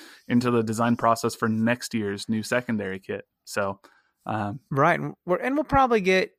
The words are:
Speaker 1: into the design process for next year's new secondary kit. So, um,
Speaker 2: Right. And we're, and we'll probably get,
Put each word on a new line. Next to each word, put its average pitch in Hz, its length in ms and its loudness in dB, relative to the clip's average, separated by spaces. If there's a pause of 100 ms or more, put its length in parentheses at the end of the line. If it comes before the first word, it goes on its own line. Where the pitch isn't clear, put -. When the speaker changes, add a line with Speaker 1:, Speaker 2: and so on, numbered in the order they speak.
(280)
Speaker 1:
into 120 220 2
the 117 120 4
design 117 340 0
process 117 380 2
for 117 140 -2
next 113 460 -2
year's 101 340 -4
new 110 140 -2
secondary 104 580 -4
kit. - 240 -10 (220)
So, 98 340 -4 (460)
um, 107 340 -6 (100)
Speaker 2:
Right. 147 300 2
And 147 140 -8 (100)
we're, 180 140 0
and 254 160 -4
we'll 302 100 -2
probably 247 380 2
get, 185 360 2